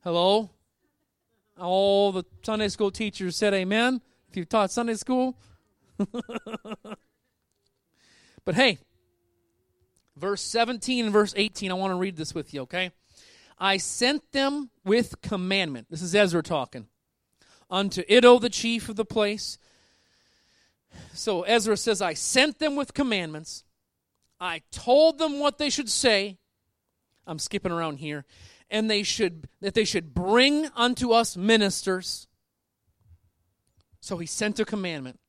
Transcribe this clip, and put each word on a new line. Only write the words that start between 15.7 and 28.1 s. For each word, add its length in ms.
This 120
is 120
Ezra 300
talking. 440
"Unto 400
Iddo, 300
the 100
chief 400
of 80
the 80
place." 520
So 300
Ezra 340
says, 240
"I 140
sent 440
them 160
with 180
commandments. 680
I 300
told 480
them 200
what 180
they 120
should 200
say." 480
I'm 140
skipping 320
around 280
here. 260